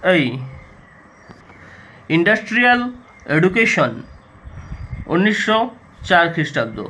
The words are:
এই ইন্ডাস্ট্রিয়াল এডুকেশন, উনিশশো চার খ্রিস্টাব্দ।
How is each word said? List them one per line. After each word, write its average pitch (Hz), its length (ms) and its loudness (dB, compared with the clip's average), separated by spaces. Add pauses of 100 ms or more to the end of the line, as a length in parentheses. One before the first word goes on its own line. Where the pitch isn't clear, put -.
এই 143 360 2 (1700)
ইন্ডাস্ট্রিয়াল 226 800 2 (340)
এডুকেশন, 160 760 2 (1040)
উনিশশো 214 640 0 (340)
চার 170 300 4
খ্রিস্টাব্দ। 117 560 -4